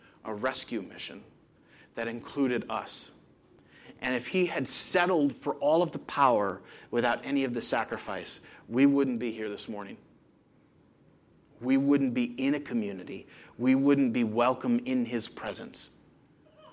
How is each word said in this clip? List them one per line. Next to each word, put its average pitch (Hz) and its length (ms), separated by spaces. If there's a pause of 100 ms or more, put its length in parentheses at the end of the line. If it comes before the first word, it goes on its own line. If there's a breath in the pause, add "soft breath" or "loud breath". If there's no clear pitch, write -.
(240 soft breath)
a 110 100
rescue 117 480
mission - 420 (720 soft breath)
that 117 120
included 120 600
us. - 420 (920 loud breath)
And 127 140
if 123 120
he 185 180
had 175 240
settled 175 640
for - 220
all 156 260
of 170 100
the - 80
power 107 640 (300 loud breath)
without 120 340
any 139 180
of 123 100
the 120 80
sacrifice, 107 800 (300 loud breath)
we 123 160
wouldn't 139 340
be 120 120
here 110 180
this 104 180
morning. 101 300 (1600)
We 131 160
wouldn't 139 360
be 123 120 (120)
in 135 160
a 147 60
community. 101 680 (300 loud breath)
We 127 180
wouldn't 139 360
be 120 140
welcome 120 540
in 127 260
his 113 240
presence. - 600 (800)